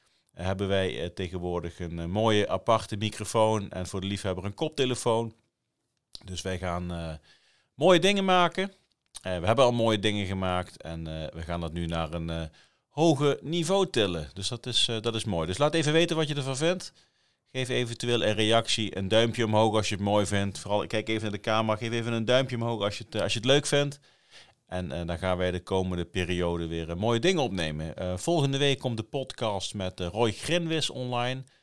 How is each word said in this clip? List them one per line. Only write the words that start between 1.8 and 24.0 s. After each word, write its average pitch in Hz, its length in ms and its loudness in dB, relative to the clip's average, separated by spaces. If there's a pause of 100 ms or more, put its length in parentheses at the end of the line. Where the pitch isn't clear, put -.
een, 85 180 -6
eh, 85 60 -6
mooie 104 440 2
aparte 107 480 0
microfoon. 107 720 0
En 90 160 -6
voor 98 140 -6
de 95 60 -4
liefhebber 95 380 -4
een 101 100 -6
koptelefoon. 123 800 0 (920)
Dus 90 180 -8
wij 92 160 -2
gaan, 87 340 -4
eh, 82 200 -6 (640)
mooie 170 260 6
dingen 196 240 4
maken. 185 480 2 (500)
Eh, 92 160 -2
we 85 80 -2
hebben 117 180 6
al 123 80 6
mooie 113 260 4
dingen 101 280 0
gemaakt 92 560 -2
en, 82 240 -8
eh, 80 280 -8
we 82 80 -10
gaan 85 180 -4
dat 82 120 -6
nu 85 140 -4
naar 82 260 -2
een, 82 180 -4
eh, 82 120 -4 (480)
hoger 147 520 4
niveau 175 480 0
tillen. 87 440 0
Dus 98 140 -6
dat - 180 -8
is, - 220 2
eh, 113 120 -2
dat 113 140 0
is 107 100 -4
mooi. 85 220 0
Dus 92 120 -2
laat 147 160 4
even 151 180 2
weten 165 240 4
wat 160 120 0
je 151 60 -6
ervan 135 220 -4
vindt. 170 360 -2 (600)
Geef 131 160 -4
eventueel 120 560 0
een 104 100 2
reactie, 110 640 2
een 95 120 -2
duimpje 113 360 4
omhoog 107 300 4
als 107 140 2
je 107 60 -2
het 98 100 -4
mooi 101 220 2
vindt. 101 320 -2
Vooral, 101 280 -2
kijk 110 220 -2
even 110 140 -2
naar 107 80 -4
de 101 100 -6
camera, 110 360 2
geef 113 160 -6
even 117 200 -2
een 113 120 0
duimpje 123 320 2
omhoog 117 260 -2
als 104 160 -2
je 107 60 -12
het, - 100 -12
eh, 104 80 0
als 98 100 0
je 113 60 0
het 110 100 0
leuk 143 180 6
vindt. 143 340 0 (640)